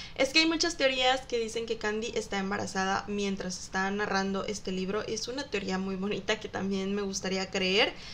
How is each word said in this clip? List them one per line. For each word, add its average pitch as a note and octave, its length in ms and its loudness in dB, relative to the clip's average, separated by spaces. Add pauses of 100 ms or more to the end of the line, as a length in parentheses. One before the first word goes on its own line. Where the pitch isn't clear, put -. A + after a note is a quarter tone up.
(160)
es C4+ 140 4
que D#4+ 100 6
hay D#4+ 60 8
muchas E4 320 2
teorías C4 440 4
que A#3+ 180 -2
dicen A3+ 260 -2
que A3 140 -2
Candy A3 360 -2
está G#3+ 220 -2
embarazada G3 680 0
mientras G3 520 -2
está F#3+ 300 0
narrando G3 560 0
este G3 260 -4
libro. F#3 300 -2
Es - 260 -4
una C4+ 220 -4
teoría F#3+ 300 -2
muy F#3+ 160 -2
bonita G3+ 440 -2
que - 80 -10
también G3 460 -2
me G3+ 80 0
gustaría F#3+ 480 -2
creer, F#3+ 420 4 (220)